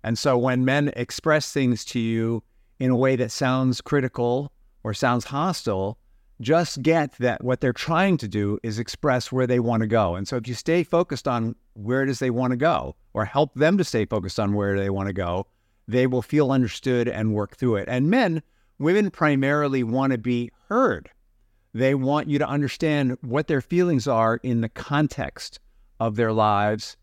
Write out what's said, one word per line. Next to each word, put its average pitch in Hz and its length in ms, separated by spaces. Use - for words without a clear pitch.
And 113 140
so 135 200
when 127 260
men 143 320
express 147 560
things 123 340
to - 140
you 113 440
in 127 120
a 123 40
way 131 220
that 117 140
sounds 131 500
critical 127 680
or 107 100
sounds 123 320
hostile, 117 720
just 147 400
get 156 380
that 120 220
what 123 200
they're 131 100
trying 170 460
to 113 100
do 101 360
is 113 160
express 127 520
where 127 160
they 123 140
wanna 113 260
go. 101 280
And 95 120
so 139 80
if 120 120
you 123 60
stay 165 300
focused 165 440
on 117 280
where 120 300
it 135 60
is 127 100
they 127 120
wanna 123 260
go, 120 380
or 107 100
help 135 320
them 160 220
to 180 60
stay 110 220
focused 98 340
on 101 140
where 101 240
they 98 120
wanna 98 240
go, 92 340
they 127 200
will 127 140
feel 143 300
understood 123 560
and 110 260
work 104 240
through 120 180
it. 98 140
And 127 200
men, 196 320
women 190 320
primarily 139 720
wanna 127 340
be 120 340
heard. 208 420
They 131 220
want 139 340
you 143 100
to 147 80
understand 143 760
what 139 260
their 139 140
feelings 175 460
are 113 360
in 117 180
the 110 80
context - 880
of 110 160
their 113 180
lives. 107 680